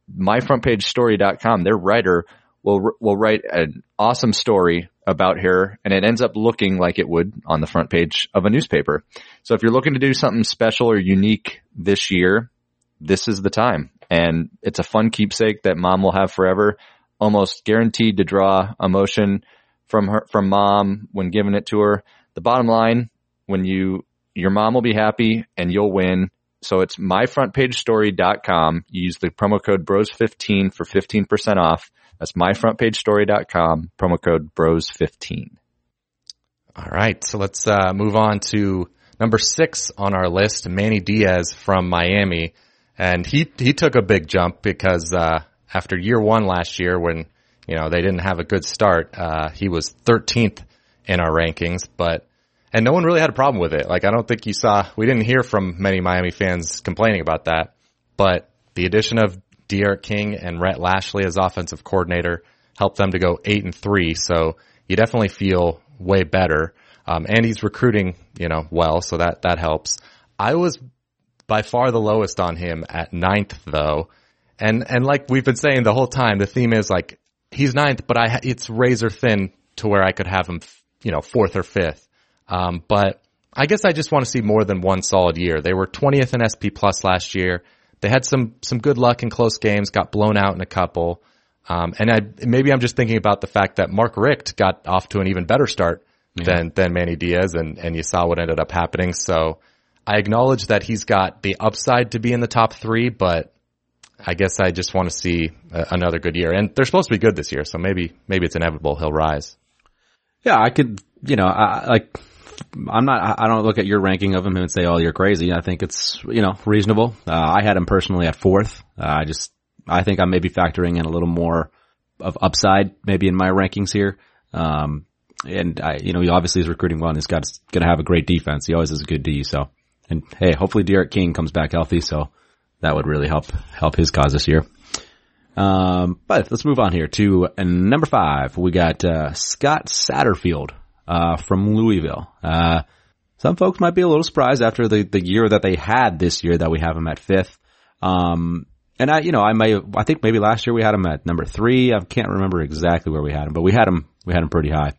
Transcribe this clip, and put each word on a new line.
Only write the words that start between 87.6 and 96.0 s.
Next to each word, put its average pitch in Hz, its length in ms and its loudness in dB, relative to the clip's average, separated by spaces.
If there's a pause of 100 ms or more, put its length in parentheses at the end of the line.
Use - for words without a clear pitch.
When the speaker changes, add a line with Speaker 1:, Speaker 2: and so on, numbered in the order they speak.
Speaker 2:
They 101 80 -2
had 127 160 2
some, 123 380 -2
some 123 160 -6
good 135 200 0
luck 120 240 2
in 117 80 -4
close 117 280 0
games, 104 320 0
got 92 220 -2
blown 104 240 2
out 98 180 2
in 87 60 -8
a 90 60 -6
couple. 85 560 -4 (460)
Um, 85 300 -4
and 110 120 0
I, 110 100 4 (260)
maybe 135 260 2
I'm 131 80 2
just 120 160 -2
thinking 113 200 0
about 104 240 0
the 95 60 -6
fact 98 300 -2
that 85 140 0
Mark 110 260 0
Richt 127 400 -2
got 95 300 0
off 92 240 -2
to 104 100 -2
an 95 80 0
even 92 180 -2
better 113 200 2
start 85 380 -2 (300)